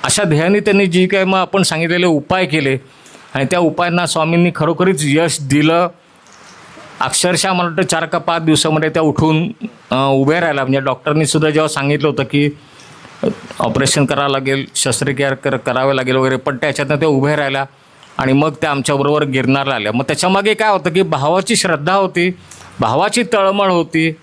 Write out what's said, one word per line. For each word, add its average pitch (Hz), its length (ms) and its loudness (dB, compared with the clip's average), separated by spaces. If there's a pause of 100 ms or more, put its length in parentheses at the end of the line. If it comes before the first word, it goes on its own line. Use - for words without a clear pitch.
अशा 202 200 0
ध्येयाने 175 360 2
त्यांनी 202 260 2
जी 180 200 2
काय 190 180 0
मग 190 140 0
आपण 185 240 0
सांगितलेले 170 440 0
उपाय 180 400 0
केले 135 320 0 (560)
आणि 135 160 0
त्या 180 80 2
उपायांना 175 480 0
स्वामींनी 170 480 2
खरोखरीच 170 500 0
यश 151 360 2
दिलं. 151 480 2 (1120)
अक्षरशः 180 520 0
मला 180 160 0
वाटतं 165 140 -2
चार 165 240 -2
का 170 120 -4
पाच 165 240 -2
दिवसामध्ये 156 480 2
त्या 165 120 0
उठून, 156 500 2 (380)
अ, 123 60 0
उभ्या 139 440 2
राहिल्या. 143 240 0
म्हणजे 135 160 0
डॉक्टरनीसुद्धा 151 720 0
जेव्हा 151 180 2
सांगितलं 147 400 0
होतं 135 140 -2
की 143 280 0 (1080)
ऑपरेशन 135 440 0
करावं 139 260 0
लागेल, 135 340 -2 (100)
शस्त्रक्रिया 135 600 -2
कर-, 135 220 -4
करावे 131 400 0
लागेल 127 200 0
वगैरे, 131 200 2
पण 131 200 -4
त्याच्यातनं 143 400 -2
त्या 156 120 0
उभ्या 143 280 2
राहिल्या 139 280 -2 (540)
आणि 131 140 0
मग 147 280 2
त्या 160 100 -2
आमच्याबरोबर 143 540 0
गिरनारला 135 500 -2
आल्या. 107 180 -4
मग 123 100 -2
त्याच्यामागे 190 520 0
काय 214 160 0
होतं 180 200 0
की 180 120 2
भावाची 165 540 0
श्रद्धा 170 380 0
होती, 180 420 0 (440)
भावाची 170 420 0
तळमळ 196 480 2
होती 160 420 0 (100)